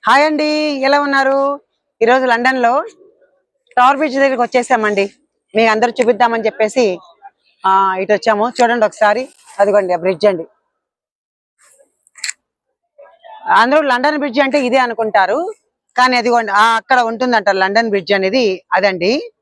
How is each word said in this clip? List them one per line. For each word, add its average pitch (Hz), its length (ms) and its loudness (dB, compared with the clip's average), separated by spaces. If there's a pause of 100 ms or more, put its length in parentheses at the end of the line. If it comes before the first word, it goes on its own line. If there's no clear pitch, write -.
హాయ్ 262 220 2
అండి, 302 240 0 (340)
ఎలా 277 180 2
ఉన్నారు? 277 360 0 (640)
ఈరోజు 254 260 2
లండన్ 247 320 0
లో 240 140 2 (1040)
టవర్ 254 220 4
బ్రిడ్జ్ 254 180 -2
దగ్గరికి 269 260 0
వచ్చేసామండి, 220 640 0 (500)
మీ 214 120 2
అందరూ 220 240 2
చూపిద్దామని 226 560 0
చెప్పేసి, 220 380 0 (800)
ఆ, 190 60 2 (260)
ఇటు 190 160 -2
వచ్చాము. 214 360 0
చూడండి 240 380 0
ఒకసారి, 214 360 0 (360)
అదిగోండి 196 360 2
ఆ 175 40 -2
బ్రిడ్జ్ 185 280 -2
అండి. 175 180 0 (3000)
అందరూ 247 280 2
లండన్ 277 360 -2
బ్రిడ్జ్ 277 220 -4
అంటే 277 200 0
ఇదే 254 260 0
అనుకుంటారు, 220 520 -2 (580)
కానీ 254 200 2
అదిగోండి, 233 360 0
ఆ, 208 140 4 (100)
అక్కడ 247 240 0
ఉంటుందంట 226 500 -2
లండన్ 196 400 0
బ్రిడ్జ్ 196 280 -2
అనేది, 196 280 0 (260)
అదండి. 190 400 0 (300)